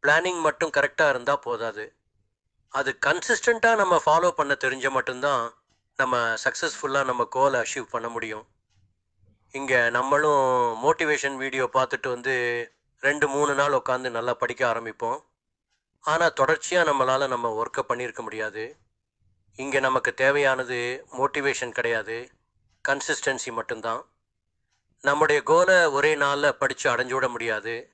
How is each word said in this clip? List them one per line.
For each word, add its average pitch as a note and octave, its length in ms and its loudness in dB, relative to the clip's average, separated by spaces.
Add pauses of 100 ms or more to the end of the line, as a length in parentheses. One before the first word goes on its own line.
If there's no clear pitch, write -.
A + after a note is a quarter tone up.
பிளானிங் E3 380 2
மட்டும் D#3 300 0
கரெக்டா C#3+ 380 2
இருந்தா C3 260 0
போதாது. A2+ 600 -8 (720)
அது C3+ 360 -4
கன்சிஸ்டன்ட்டா A3+ 680 2
நம்ம F#3 300 4
ஃபாலோ E3 240 4
பண்ண C#3+ 240 -2
தெரிஞ்ச C3 360 -2
மட்டும்தான் C3 540 -2 (560)
நம்ம B2 340 0
சக்சஸ்ஃபுல்லா C#3 720 -2
நம்ம B2 200 -2
கோலை C3 340 2
அச்சீவ் A#2 320 -6
பண்ண A#2 180 -6
முடியும். A2+ 380 -10 (1040)
இங்க C3 380 2
நம்மளும் C#3 540 2 (400)
மோட்டிவேஷன் D3 520 0
வீடியோ C3 380 -4
பார்த்துட்டு C3 340 -2
வந்து B2 280 -4 (640)
ரெண்டு, D3 280 0
மூணு C#3+ 280 0
நாள் C#3+ 160 2
உட்காந்து B2+ 380 -2
நல்லா A#2 240 -4
படிக்க B2 400 -2
ஆரம்பிப்போம். A#2 460 -6 (800)
ஆனா E3 300 2
தொடர்ச்சியா D#3 540 0
நம்மளால C3+ 440 2
நம்ம A#2+ 260 -2
ஒர்க்கை A2+ 340 -4
பண்ணியிருக்க A#2+ 340 -6
முடியாது. A2 420 -8 (920)
இங்க C3+ 240 -2
நமக்கு C3 340 0
தேவையானது C3 960 0
மோட்டிவேஷன் C3+ 600 -2
கிடையாது, A#2 580 -4 (580)
கன்சிஸ்டன்சி C#3 640 -2
மட்டும்தான். A2+ 500 -6 (1000)
நம்முடைய D3 420 4
கோலை F3+ 420 6
ஒரே D3 300 2
நாள்ல C#3+ 360 2
படிச்சு C3+ 380 -2
அடைஞ்சு B2 240 0
விட C3 140 0
முடியாது. A2+ 480 -4 (180)